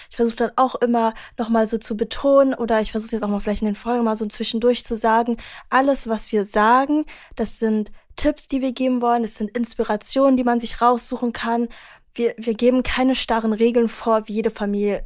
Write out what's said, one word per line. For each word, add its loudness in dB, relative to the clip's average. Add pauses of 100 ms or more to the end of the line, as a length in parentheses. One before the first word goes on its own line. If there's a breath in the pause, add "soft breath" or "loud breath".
(100)
ich -20
versuche 0
dann 0
auch 2
immer 0 (240 loud breath)
noch -4
mal 4
so -2
zu -8
betonen 2
oder 0
ich -2
versuche -6
jetzt -4
auch -2
mal -2
vielleicht -2
in 0
den -2
Folgen -2
mal 0
so -4
zwischendurch -2
zu -6
sagen, 2 (320 loud breath)
alles, 2
was -4
wir 0
sagen, 2 (300 loud breath)
das -4
sind 0 (260 soft breath)
Tipps, -2
die -2
wir -2
geben 0
wollen, 2
das -6
sind -6
Inspirationen, 0
die 0
man 2
sich -8
raussuchen 0
kann. -2 (460 loud breath)
Wir, -2
wir -4
geben 2
keine 0
starren -2
Regeln 2
vor, 0
wie -6
jede 0
Familie -2